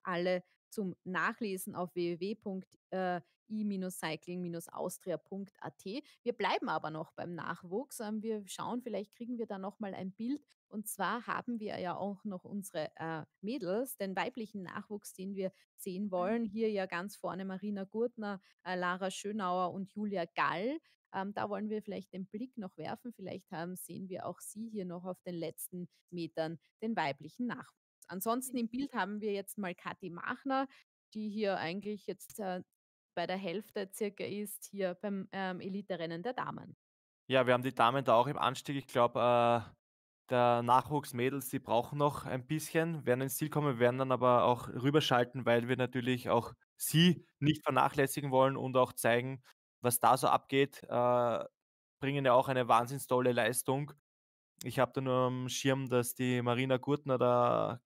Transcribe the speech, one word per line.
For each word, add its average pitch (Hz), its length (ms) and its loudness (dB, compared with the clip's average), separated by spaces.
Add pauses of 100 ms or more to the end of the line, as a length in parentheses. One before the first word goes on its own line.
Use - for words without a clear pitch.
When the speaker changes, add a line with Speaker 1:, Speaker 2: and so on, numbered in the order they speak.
Speaker 1:
alle 180 440 0 (240)
zum 190 340 -6
Nachlesen 185 720 -4
auf 175 180 -4
w 175 240 -2
w - 40 -16
w 208 140 -4
Punkt, 190 440 -10 (120)
äh, 180 280 -2 (320)
i 214 140 -4
Minus 185 340 -4
Cycling 175 420 -6
Minus 170 280 -8
Austria - 480 -6
Punkt 196 440 -12
A - 80 -10
T. 220 340 -10 (200)
Wir 233 100 -2
bleiben 233 360 0
aber 156 200 -2
noch 156 220 -8
beim - 240 -8
Nachwuchs. 175 640 -8
Ähm, 214 240 -6
wir 214 240 -6
schauen, 240 340 -6
vielleicht 208 320 -8
kriegen 240 240 -8
wir 226 80 -4
da 202 140 -8
noch 190 200 -8
mal 196 140 -6
ein 190 200 -8
Bild. 254 280 -6 (280)
Und 208 180 -10
zwar 202 400 -4
haben 196 320 -4
wir 214 200 -6
ja 175 180 -4
auch 196 260 -6
noch 190 220 -8
unsere, 185 500 -6
äh, 160 300 -6 (160)
Mädels, 220 560 -4
den 196 180 -4
weiblichen 202 480 -6
Nachwuchs, - 500 -10
den 190 220 -10
wir 190 160 -2 (240)
sehen 190 360 -6
wollen. 202 340 0
Hier 220 260 0
ja 196 140 0
ganz 185 320 -6
vorne 180 260 -6
Marina 196 400 -6
Gurtner, 214 560 -4 (240)
äh, 180 120 -4
Lara 180 360 -2
Schönauer 185 640 -2
und 190 180 -8
Julia 202 340 -4
Gall. 175 540 0 (340)
Ähm, 196 200 -4
da 214 160 -2
wollen 208 200 -4
wir 214 120 -4
vielleicht 196 320 -10
den 190 120 -8
Blick 247 320 -12
noch 208 200 -12
werfen. 214 340 -8
Vielleicht, 185 400 -12
ähm, 175 240 -6
sehen 185 320 -12
wir 180 180 -8
auch 175 140 -8
sie 220 300 -12
hier 208 160 -6
noch 175 180 -8
auf 185 200 -8
den 180 120 -8
letzten 170 540 -8 (200)
Metern, 165 480 -4 (240)
den 226 140 -2
weiblichen 156 520 -4
Nachwuchs. - 280 -8 (320)
Ansonsten 233 500 -4
im 233 120 -2
Bild 269 240 -6
haben 208 260 -4
wir 208 140 -2
jetzt 196 240 -6
mal 185 180 -4
Kathi 185 340 -10
Machner, 269 580 -4 (460)
die 214 160 -6
hier 202 280 0
eigentlich 196 500 -6
jetzt, - 320 -10
äh, 185 240 -4 (500)
bei 170 140 -2
der 185 100 -2
Hälfte 196 560 -6
circa 202 300 -4
ist, 208 400 -8
hier 190 320 -4
beim, 196 380 -6
ähm, 190 260 -4
Elite-Rennen 180 640 -6
der 247 80 -4
Damen. - 460 -8 (520)
Speaker 2:
Ja, 127 160 6
wir 123 80 6
haben 123 100 4
die 135 120 -2
Damen 123 300 4
da 120 100 8
auch 120 120 6
im 143 100 -4
Anstieg. 127 400 -2
Ich 135 100 -8
glaub, 120 300 2
äh, 117 440 6 (680)
der 120 340 6
Nachwuchsmädels, 131 840 2
die 131 100 -2
brauchen 120 380 0
noch 143 280 2
ein 127 220 -6
bisschen, 156 580 0
werden 127 160 4
ins 135 140 -2
Ziel 151 140 -2
kommen, 143 300 2
werden 123 180 6
dann 131 160 2
aber 123 320 6
auch 120 240 2
rüberschalten, 127 760 2
weil 117 220 6
wir 127 80 2
natürlich 123 540 0
auch 110 240 4 (240)
sie - 480 6 (140)
nicht 156 240 2
vernachlässigen 139 680 2
wollen 131 240 6
und 127 220 -2
auch 127 160 4
zeigen, 123 480 0 (400)
was 120 180 2
da 120 160 8
so - 120 2
abgeht. - 560 2
Äh, 120 600 2 (540)
bringen 139 240 0
ja 127 100 8
auch 131 140 8
eine 127 200 2
wahnsinns 120 400 4
tolle 127 260 4
Leistung. 127 580 0 (720)
Ich 123 160 -4
hab 123 140 4
da 135 80 -2
nur 127 140 0
am 127 340 0
Schirm, 135 400 0
dass 123 240 2
die 123 280 2
Marina 123 360 2
Gurtner 139 400 0
da 120 680 4